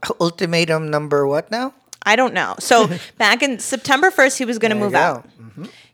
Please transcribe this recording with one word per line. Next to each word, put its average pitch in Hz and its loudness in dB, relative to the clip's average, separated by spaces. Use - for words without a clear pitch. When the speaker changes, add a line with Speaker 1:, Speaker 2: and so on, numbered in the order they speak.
Speaker 1:
ultimatum 165 0
number 147 0
what 143 -2
now? 254 -6
Speaker 2:
I 214 2
don't 254 0
know. 143 -4
So 226 4
Speaker 1:
<laughs> - -18
Speaker 2:
back 226 2
in 262 -2
September 277 0
first, 269 2
he 262 -4
was 226 -4
gonna 220 0
Speaker 1:
There 214 -2
you 208 -2
Speaker 2:
move 190 -2
Speaker 1:
go. 175 2
Speaker 2:
out. 143 -2
Speaker 1:
Mm-hmm. 113 -16